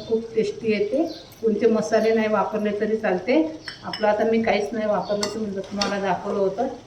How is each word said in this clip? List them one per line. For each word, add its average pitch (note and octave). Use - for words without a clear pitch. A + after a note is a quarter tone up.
खूप A3+
टेस्टी A3
येते. A3
कोणते A3+
मसाले G#3+
नाही A3
वापरले G#3
तरी A3
चालते. G#3+
आपलं G#3+
आता G#3+
मी A3+
काहीच G3+
नाही G#3+
वापरलं, G#3
तुम्ही, G#3
तुम्हाला G3
दाखवलं G3
होतं. G3